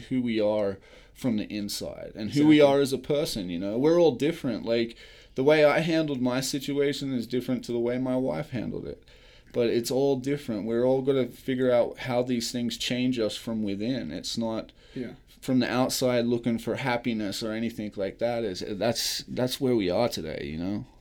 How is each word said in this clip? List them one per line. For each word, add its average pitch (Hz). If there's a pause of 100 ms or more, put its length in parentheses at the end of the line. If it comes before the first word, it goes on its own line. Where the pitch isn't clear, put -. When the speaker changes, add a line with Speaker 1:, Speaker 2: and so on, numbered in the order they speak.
Speaker 1:
who 131
we 113
are 104 (340)
from 117
the 101
inside 101
and 101
who 147
we 151
Speaker 2:
Exactly. 147 (160)
Speaker 1:
are 143
as 135
a 123
person, 143
you 85
know? 101
We're 160
all 160
different. 131
Like, 117 (400)
the 127
way 151
I 143
handled 160
my 127
situation 139
is 113
different 127
to 120
the 120
way 120
my 127
wife 147
handled 107
it. - (480)
But 120
it's 117
all 135
different. 127
We're 117
all 131
gotta 131
figure 127
out 120
how 123
these 123
things 120
change 127
us 104
from 113
within. 101
It's -
not 113 (220)
Speaker 2:
Yeah. 123 (280)
Speaker 1:
from 131
the 95
outside 123
looking 120
for 110
happiness 120
or 110
anything 113
like 98
that. 117
Is, 92
that's, 107
that's 127
where 127
we 98
are 107
today, 78
you 76
know? 101 (160)